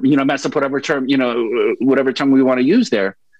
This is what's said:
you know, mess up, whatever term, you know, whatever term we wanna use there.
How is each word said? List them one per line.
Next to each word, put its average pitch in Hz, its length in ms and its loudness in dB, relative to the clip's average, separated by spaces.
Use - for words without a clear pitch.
you 139 100 2
know, 135 80 0
mess 139 220 -2
up, 135 80 -6
whatever 139 260 -4
term, 135 280 -4
you 139 100 0
know, 117 640 -2
whatever 131 340 2
term 139 160 -2
we 135 140 4
wanna 127 180 2
use 202 300 2
there. 98 260 -2